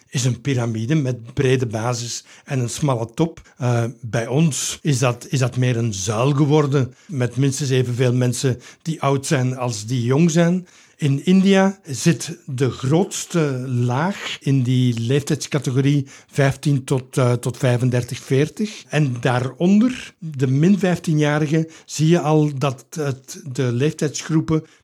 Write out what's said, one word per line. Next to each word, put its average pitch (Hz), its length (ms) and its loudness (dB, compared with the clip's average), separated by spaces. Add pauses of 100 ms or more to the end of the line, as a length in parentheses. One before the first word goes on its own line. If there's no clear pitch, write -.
is 127 160 -4
een 123 160 0
piramide 120 540 -2
met 123 380 -2
brede 131 340 2
basis 113 580 -6 (200)
en 135 140 -4
een 120 100 -2
smalle 120 440 -2
top. 165 280 -2 (160)
Eh, 120 260 0 (180)
bij 117 260 -4
ons 143 540 0
is 139 180 0
dat, 120 300 -2
is 135 100 0
dat 123 180 0
meer 127 200 2
een 117 160 -2
zuil 110 380 -2
geworden 139 600 2 (140)
met 123 280 -4
minstens 135 340 0
evenveel 123 440 2
mensen 123 480 0 (200)
die 160 200 -6
oud 139 240 -2
zijn 127 320 0
als 117 280 -6
die 120 180 -2
jong 147 280 4
zijn. 175 360 2 (300)
In 139 280 0
India 190 600 4
zit 160 600 -2
de 131 240 -2
grootste 165 720 -2 (280)
laag 127 720 -2
in 139 240 2
die 123 360 2
leeftijdscategorie 139 1080 0 (240)
vijftien 139 520 0
tot, 131 340 -4
eh, 123 160 2
tot 120 240 -4
vijfendertig, 123 600 0
veertig. 151 680 -2
En 139 320 0
daaronder, 170 1000 0
de 139 280 -4
min 165 320 4
vijftienjarigen, 156 880 0 (180)
zie 156 220 0
je 175 120 4
al 151 380 2
dat 131 320 -4
het, 143 520 -8 (100)
de 123 200 -2
leeftijdsgroepen 156 920 -2 (200)